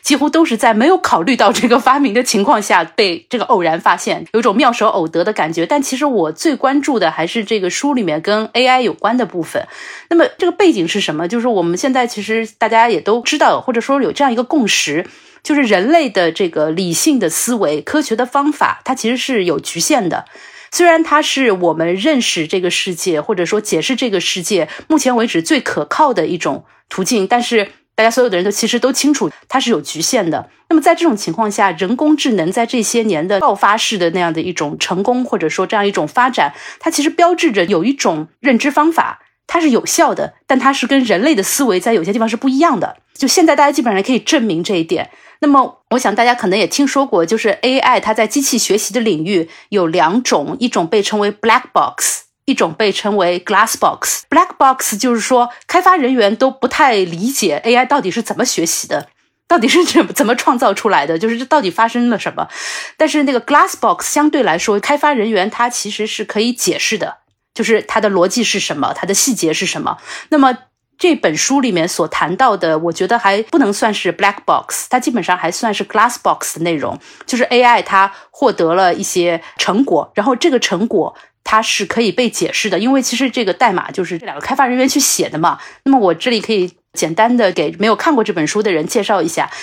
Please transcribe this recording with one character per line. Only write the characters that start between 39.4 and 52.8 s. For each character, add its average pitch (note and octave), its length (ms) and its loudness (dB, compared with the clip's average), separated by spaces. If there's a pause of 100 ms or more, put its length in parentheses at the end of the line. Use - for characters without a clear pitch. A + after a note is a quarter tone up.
它 E4+ 140 -2
是 D#4 80 4
有 A3+ 160 2
效 G#3 280 2
的， - 200 -6 (120)
但 C4 140 0
它 C#4 140 2
是 C4+ 120 -4
跟 C#4 200 2
人 G3 160 2
类 D4+ 120 2
的 G3+ 80 0
思 C#4 220 -2
维 F#3+ 160 2
在 A#3 140 0
有 G#3+ 100 2
些 F3+ 80 -2
地 A#3 80 -2
方 A3+ 80 0
是 A3+ 80 -4
不 C4 140 -2
一 C4 80 2
样 D4+ 200 2
的。 - 200 -6 (160)
就 - 120 -4
现 D#4+ 220 4
在 D4 80 4
大 C#4+ 100 4
家 C#4+ 60 4
基 C#4+ 100 -2
本 A#3 100 0
上 G3 120 0
可 B3+ 80 -2
以 A#3+ 80 2
证 D4 240 0
明 F3 180 -2
这 F#3+ 140 -2
一 E3 80 0
点。 E3 260 -4 (300)
那 D4+ 80 0
么 C#4 340 2 (100)
我 B3+ 80 2
想 G#3+ 160 -2
大 A#3 100 2
家 A#3+ 80 4
可 A#3+ 140 -4
能 F#3 100 2
也 G3+ 80 2
听 C#4 220 0
说 C#4 180 0
过， G3+ 180 0
就 A3+ 140 0
是 G#3+ 120 0 (120)
A C4 160 2
I B3 220 2
它 G#3+ 120 -2
在 A3+ 140 0
机 C#4 160 -2
器 C4 160 0
学 G3 180 0
习 - 160 -4
的 A#3+ 80 -2
领 F#3 240 0
域 E3 240 0 (220)
有 G3 160 0
两 E3+ 380 0
种， D3+ 360 -2
一 B3 80 -2
种 F3+ 200 -2
被 G3+ 160 0
称 G#3 160 -2
为 G3+ 120 0
black A3+ 400 0
box， - 520 -2 (220)
一 C4+ 100 0
种 E3 180 -2
被 G#3 180 0